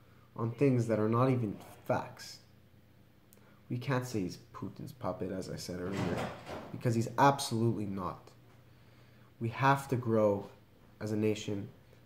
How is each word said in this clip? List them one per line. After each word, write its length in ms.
on 140
things 380
that 100
are 100
not 220
even 260
facts. 520
We 80
can't 280
say 140
he's 180
Putin's 400
puppet, 380
as 200
I 60
said 240
earlier, 480
because 220
he's 140
absolutely 680
not. 440
We 100
have 380
to 80
grow 500
as 120
a 40
nation, 520